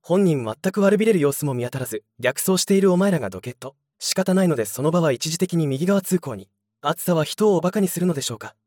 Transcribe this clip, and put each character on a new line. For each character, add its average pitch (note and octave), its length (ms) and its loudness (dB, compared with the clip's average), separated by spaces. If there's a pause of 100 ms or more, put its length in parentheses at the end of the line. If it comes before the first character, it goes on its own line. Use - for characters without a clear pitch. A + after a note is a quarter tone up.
本 F#3 220 2
人 D3+ 220 2
全 A2 100 -6 (180)
く G#3 80 -2
悪 G3 160 4
び G#3+ 100 2
れ A3+ 60 4
る F#3+ 60 4
様 C#3+ 140 2
子 - 120 -6
も C#3+ 80 0
見 B2 120 -2
当 B2 60 -6
た C3+ 100 -6
ら B2+ 60 -4
ず、 - 180 -10 (160)
「逆 B2 200 -2
走 F#3+ 160 0
し - 80 0
て G3 120 2
い G3 40 4
る F#3+ 120 4
お F3 40 2
前 G3 140 2
ら F3 80 0
が G#2+ 120 -6
ど F#2 100 -12
け」 B2 140 -12
と。 - 200 -16 (240)
仕 - 160 -4
方 F#3 200 0
な F#3+ 100 4
い F3+ 40 4
の D#3+ 60 2
で、 A#2 100 -2
そ - 180 -10
の D3+ 80 2
場 F3 100 4
は D#3 120 2
一 B2 180 -4
時 D#3+ 80 -6
的 F3+ 180 -2
に D#3+ 100 0
右 C#3 200 -2
側 G3 160 2
通 F#3 180 0
行 A#2+ 160 -10
に。 G2 120 -16 (340)
暑 D3+ 200 -2
さ F3+ 120 0
は D#3 100 2
人 G#3 280 0
を F#3 40 4
お D#3+ 40 2
バ F3+ 120 -2
カ F3+ 80 0
に F#3+ 80 2
す - 100 -6
る F3 80 0
の F3 80 0
で C3+ 80 -6
し - 80 -6
ょ A#2 60 -10
う - 20 -16
か。 - 160 -16 (120)